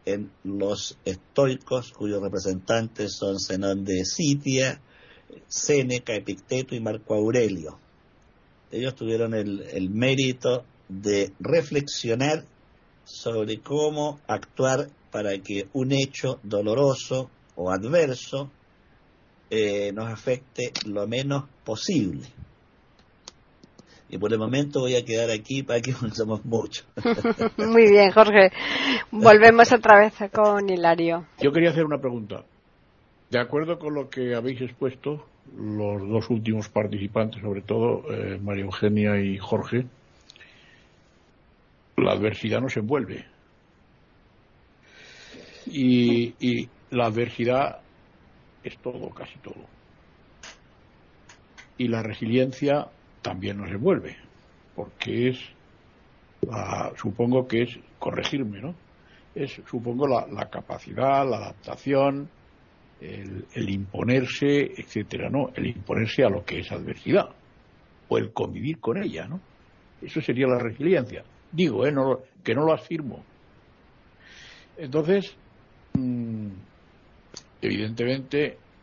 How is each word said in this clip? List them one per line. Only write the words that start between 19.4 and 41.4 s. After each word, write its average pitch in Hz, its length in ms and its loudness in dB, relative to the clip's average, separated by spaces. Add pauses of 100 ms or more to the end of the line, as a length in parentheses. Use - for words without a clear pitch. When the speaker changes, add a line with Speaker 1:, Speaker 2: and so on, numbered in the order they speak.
Speaker 1:
eh, 101 420 0
nos 110 160 -6
afecte 123 640 -6 (140)
lo 101 220 -4
menos 139 360 -4 (200)
posible. 110 640 -4 (1800)
Y - 100 -10
por 104 140 -2
el 113 60 0
momento 135 420 -2
voy 127 160 0
a 117 80 0
quedar 117 260 -2
aquí, 120 320 -4
para 120 180 -2
que 127 120 -4
<laughs> 113 220 -6
somos 110 300 -4
muchos. 110 420 -4 (100)
Speaker 2:
<laughs> 226 600 0
Muy 226 320 8
bien, 202 220 10
Jorge. 208 380 10 (600)
Volvemos 226 600 12
otra 220 280 10
vez 214 140 6 (180)
con 208 360 2
Hilario. 170 580 2 (140)
Speaker 3:
Yo 139 120 4
quería 165 180 4
hacer 160 140 2
una 147 140 -2
pregunta. 120 460 -6 (880)
De 123 100 2
acuerdo 156 380 -2
con 151 160 -6
lo 139 140 -6
que 123 260 -4
habéis 120 260 -4
expuesto, 135 640 -6 (300)
los 104 520 -6
dos 110 220 -2
últimos 110 380 -2
participantes, 107 760 -4
sobre 98 200 -6
todo, 113 400 0 (100)
eh, 98 260 -6
María 101 260 -6
Eugenia 104 560 0
y 98 180 -2
Jorge, 117 480 -4 (2000)